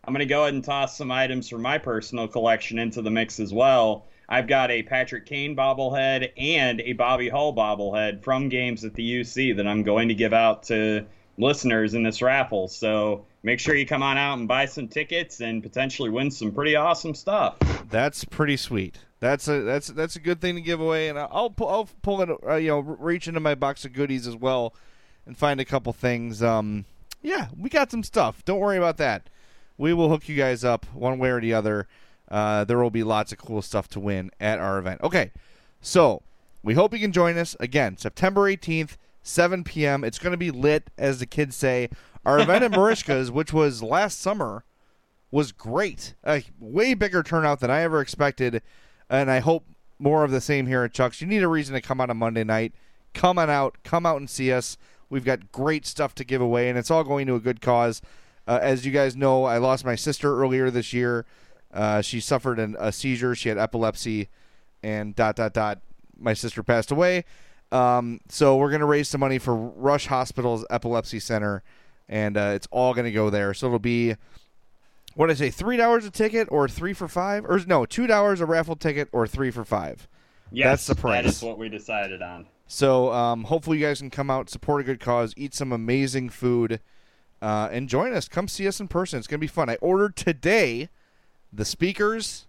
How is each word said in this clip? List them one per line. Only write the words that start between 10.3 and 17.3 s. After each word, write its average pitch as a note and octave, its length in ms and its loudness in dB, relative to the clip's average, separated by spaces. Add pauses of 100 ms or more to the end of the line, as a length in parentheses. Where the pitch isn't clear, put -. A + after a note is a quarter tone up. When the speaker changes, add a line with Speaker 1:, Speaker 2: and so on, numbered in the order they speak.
Speaker 1:
out A2+ 320 4
to G#2+ 420 0 (320)
listeners A2+ 560 2
in A#2 80 0
this A2 180 0
raffle. B2 460 2
So G#2+ 580 -2 (200)
make B2 160 0
sure D3 160 2
you C#3 100 0
come C#3 160 -2
on C3+ 160 2
out C#3 200 0
and A2+ 100 -6
buy C3+ 180 2
some C3+ 220 -10
tickets E3 520 -6
and A2+ 220 -4
potentially B2+ 480 -4
win C3+ 220 -2
some A2 180 -4
pretty D3 240 0
awesome D#3+ 400 0
stuff. G3 420 -2 (320)